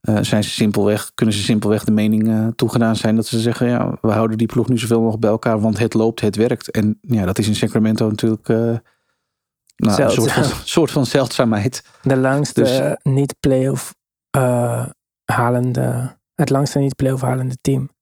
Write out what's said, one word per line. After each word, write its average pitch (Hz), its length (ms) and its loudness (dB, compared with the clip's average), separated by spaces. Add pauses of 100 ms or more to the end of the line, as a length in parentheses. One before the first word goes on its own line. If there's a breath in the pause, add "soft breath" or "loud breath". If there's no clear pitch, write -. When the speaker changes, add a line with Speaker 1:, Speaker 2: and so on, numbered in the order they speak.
Speaker 1:
eh, 107 220 0
zijn 104 220 0
ze - 60 -8
simpelweg, 104 640 0
kunnen 110 200 0
ze 101 80 -4
simpelweg 104 420 0
de - 60 -2
mening, 107 380 2
eh, 110 180 0 (100)
toegedaan 113 400 0
zijn 110 200 0
dat 110 100 0
ze 113 140 -2
zeggen... 120 280 0
ja, 123 320 -2
we 110 100 0
houden 110 280 0
die 113 80 2
ploeg 113 220 -2
nu 123 100 0
zoveel 110 200 0
mogelijk 113 220 0
bij 113 100 2
elkaar, 110 300 0
want 107 180 0
het 113 160 -2
loopt, 113 260 2
het 101 160 0
werkt. 117 340 -2
En 107 300 0
ja, 110 240 0
dat 90 140 -2
is 104 100 0
in 104 80 0
Sacramento 110 520 2
natuurlijk, 107 400 -2
eh, 113 80 2
nou, 117 240 0 (960)
een 107 160 2 (180)
soort - 40 2
van, 113 140 2 (160)
Speaker 2:
Zeldzaam. - 200 -4
Speaker 1:
soort - 260 0
van 139 160 0
zeldzaamheid. 117 760 -2 (180 soft breath)
Speaker 2:
De 135 140 2
langste 131 460 0
Speaker 1:
Dus 135 400 0
Speaker 2:
niet-playoff, 135 920 -2 (360)
eh, 120 560 0 (380)
halende... 123 920 -2 (180)
het 143 160 0
langste 151 280 0
niet-playoff 131 440 0
halende 127 380 -4
team 135 300 -2 (120)